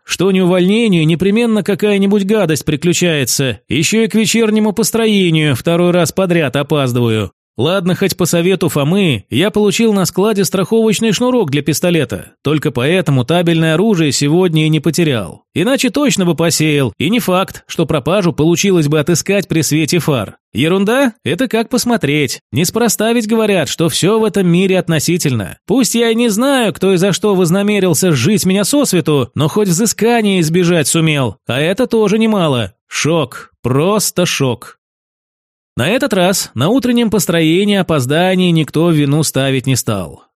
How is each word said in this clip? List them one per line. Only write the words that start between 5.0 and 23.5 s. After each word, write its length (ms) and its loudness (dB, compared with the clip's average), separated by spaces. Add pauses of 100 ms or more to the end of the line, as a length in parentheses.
второй 360 0
раз 220 0
подряд 420 0
опаздываю. 760 -2 (260)
Ладно, 360 0
хоть 220 -2
по 100 -2
совету 440 0
Фомы 600 0
я 220 0
получил 400 0
на 140 0
складе 400 0
страховочный 640 0
шнурок 400 0
для 100 -2
пистолета. 800 -2
Только 300 -2
поэтому 540 0
табельное 480 2
оружие 400 2
сегодня 520 0
и 40 2
не 100 2
потерял. 640 -2 (100)
Иначе 360 0
точно 360 0
бы 100 0
посеял, 600 0
и 120 -2
не 100 0
факт, 480 -4
что 180 -2
пропажу 460 0
получилось 560 2
бы 100 0
отыскать 520 0
при 100 -2
свете 400 0
фар. 380 -4 (160)
Ерунда? 640 0 (100)
Это 240 -2
как 180 -2
посмотреть. 720 -2 (140)
Неспроста 580 0
ведь 160 0
говорят, 400 0